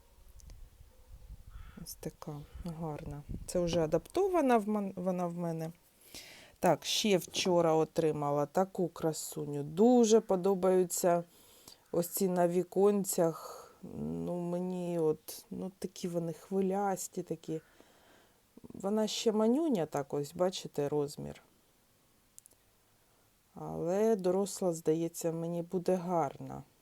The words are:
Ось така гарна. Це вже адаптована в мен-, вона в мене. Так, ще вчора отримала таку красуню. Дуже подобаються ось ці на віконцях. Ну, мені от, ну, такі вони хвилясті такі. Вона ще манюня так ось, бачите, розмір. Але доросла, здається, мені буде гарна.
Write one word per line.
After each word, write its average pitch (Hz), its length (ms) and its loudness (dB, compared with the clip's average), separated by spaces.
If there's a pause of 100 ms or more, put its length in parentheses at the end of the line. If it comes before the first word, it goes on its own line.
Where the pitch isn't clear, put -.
(1800)
Ось - 120 -14
така 151 460 -12 (380)
гарна. 147 440 -8 (220)
Це - 140 -2
вже 170 240 2
адаптована 269 720 2
в 202 100 -2
мен-, 202 280 -2
вона 180 320 -2
в 175 100 -8
мене. 165 340 -4 (880)
Так, 165 260 4
ще 202 320 2
вчора 170 560 2
отримала 151 720 2
таку 190 420 0
красуню. 147 760 -4
Дуже 220 560 6
подобаються 185 1040 2 (680)
ось 170 160 0
ці 196 200 0
на 180 200 4
віконцях. 180 1160 0 (380)
Ну, 170 400 -4
мені 175 600 -4
от, - 520 -2
ну, 185 280 -8
такі - 280 -8
вони 165 260 -4
хвилясті 190 920 -2
такі. 160 380 -8 (1120)
Вона 214 340 0
ще - 240 0
манюня 226 540 2
так 143 280 -4
ось, 143 200 -4
бачите, 175 560 -2
розмір. 143 520 -4 (2250)
Але 165 600 0
доросла, 185 580 0
здається, 165 580 -2
мені 170 300 -4
буде 180 340 0
гарна. 139 680 -4 (180)